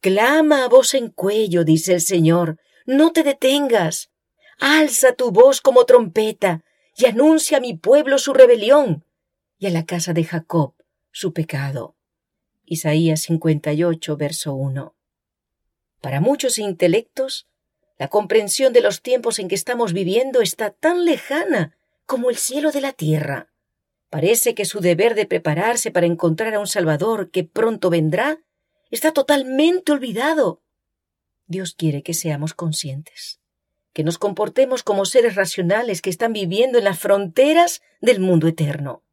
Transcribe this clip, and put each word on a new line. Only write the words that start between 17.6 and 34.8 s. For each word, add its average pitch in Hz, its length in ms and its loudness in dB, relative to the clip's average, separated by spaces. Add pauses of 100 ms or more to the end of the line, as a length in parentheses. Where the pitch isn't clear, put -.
la 139 100 -8
comprensión 214 640 0
de 240 80 6
los 208 220 -2
tiempos 247 360 -2
en 185 100 -8
que 185 60 -4
estamos 233 380 -4
viviendo 220 500 0
está 208 280 -4
tan 349 340 -2
lejana 294 720 -2 (300)
como 254 240 -4
el 233 60 -4
cielo 294 360 -4
de 285 80 -2
la 269 120 -6
tierra. 147 600 -6 (580)
Parece 226 440 0
que 208 120 -6
su 208 140 -8
deber 180 340 2
de 202 120 -2
prepararse 175 640 -2
para 170 160 0
encontrar 170 480 -2
a 208 60 0
un 208 60 -6
Salvador 185 640 -2
que 180 140 -4
pronto 220 460 -2
vendrá 180 500 -2 (500)
está 311 220 -2
totalmente 294 800 0
olvidado. 254 720 -2 (840)
Dios 180 280 -8
quiere 143 280 -4
que 170 120 -8
seamos 156 380 -6
conscientes, - 880 -10 (520)
que 160 120 -6
nos 165 140 -4
comportemos 233 640 -2